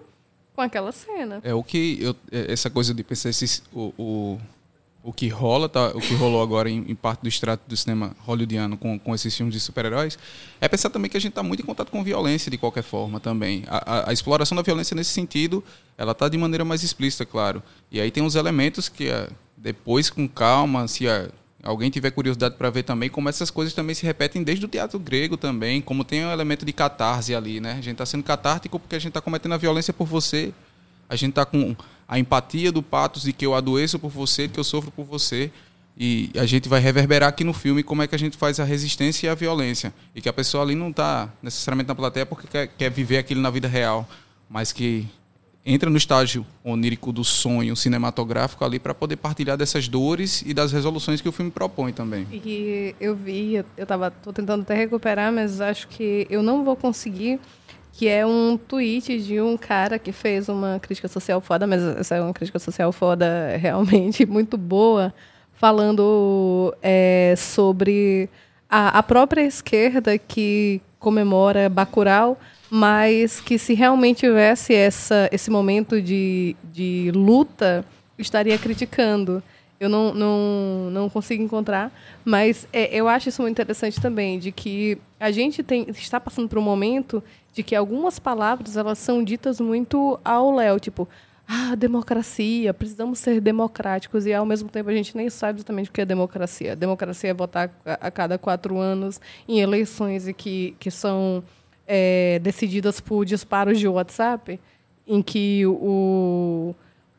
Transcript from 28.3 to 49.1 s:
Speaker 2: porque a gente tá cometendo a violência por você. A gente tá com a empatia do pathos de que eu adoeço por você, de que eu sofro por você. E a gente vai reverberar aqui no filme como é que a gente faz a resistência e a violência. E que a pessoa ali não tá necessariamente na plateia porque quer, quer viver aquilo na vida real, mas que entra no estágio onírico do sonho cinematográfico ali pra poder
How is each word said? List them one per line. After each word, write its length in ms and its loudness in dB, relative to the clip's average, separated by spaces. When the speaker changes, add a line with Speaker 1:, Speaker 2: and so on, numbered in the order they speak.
Speaker 2:
porque 160 -10
a 40 -4
gente 140 -8
tá 80 -6
cometendo 320 -6
a 40 -2
violência 360 0
por 120 -4
você. 480 -2
A 60 -6
gente 180 0
tá 120 2
com 300 0
a 100 -2
empatia 540 0
do 100 0
pathos 420 -2
de 100 -2
que 120 -4
eu 80 2
adoeço 460 0
por 100 -8
você, 380 -2
de 60 -8
que 60 -6
eu 40 -2
sofro 280 -4
por 140 -12
você. 460 -4
E 380 0
a 100 2
gente 240 2
vai 100 4
reverberar 500 4
aqui 140 -2
no 100 0
filme 300 0
como 180 -2
é 60 -2
que 80 -6
a 20 -2
gente 200 -4
faz 220 0
a 40 0
resistência 640 -2
e 20 0
a 60 -2
violência. 580 -2
E 60 -16
que 80 -2
a 40 -2
pessoa 300 0
ali 100 0
não 180 -4
tá 380 -2
necessariamente 460 -4
na 60 -2
plateia 300 -2
porque 220 -12
quer, 200 -4
quer 220 -2
viver 280 0
aquilo 240 -2
na 80 2
vida 180 -2
real, 400 0
mas 220 -4
que 340 -2
entra 240 2
no 80 6
estágio 480 2
onírico 480 -2
do 120 -4
sonho 520 2
cinematográfico 920 -2
ali 140 -2
pra 160 -6
poder 220 -4